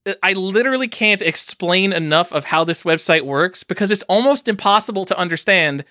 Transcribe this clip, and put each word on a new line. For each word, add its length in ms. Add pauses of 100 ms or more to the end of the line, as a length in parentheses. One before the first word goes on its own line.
(240)
I 100
literally 540
can't 340
explain 720
enough 400
of 140
how 180
this 200
website 400
works 400
because 280
it's 120
almost 440
impossible 560
to 140
understand 720